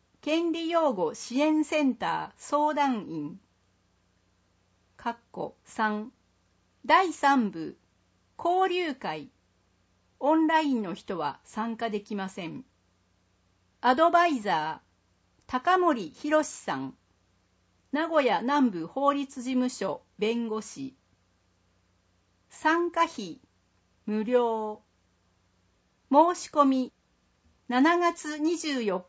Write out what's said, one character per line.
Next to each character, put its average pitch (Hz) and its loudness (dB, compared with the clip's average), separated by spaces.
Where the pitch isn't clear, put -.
権 320 0
利 330 -4
擁 320 2
護 180 -2
支 247 -4
援 311 2
セ 302 0
ン 262 2
タ 175 -6
ー 160 -4
相 294 -2
談 254 -2
員。 160 -10
括 233 -8
弧 160 -10
三、 214 -4
第 330 4
三 269 2
部、 156 -10
交 359 2
流 349 -2
会。 156 -10
オ 302 4
ン 320 4
ラ 320 4
イ 285 2
ン 220 0
の 165 -6
人 - -8
は 147 -4
参 226 -6
加 233 -4
で 202 -4
き 208 -10
ま 190 -4
せ 180 -12
ん。 156 -12
ア 247 2
ド 330 4
バ 349 6
イ 277 -2
ザ 160 -4
ー、 - -20
高 349 2
森 262 2
博 302 0
さ - -8
ん。 131 -8
名 311 -2
古 311 4
屋 190 2
南 262 2
部 170 -6
法 277 0
律 277 -6
事 254 -8
務 254 0
所 190 -6
弁 233 -2
護 220 -4
士。 135 -12
参 339 0
加 330 0
費、 214 -6
無 214 -2
料。 220 0
申 339 4
し - -14
込 285 4
み、 262 0
七 294 4
月 339 -2
二 320 -2
十 277 -4
四 185 -2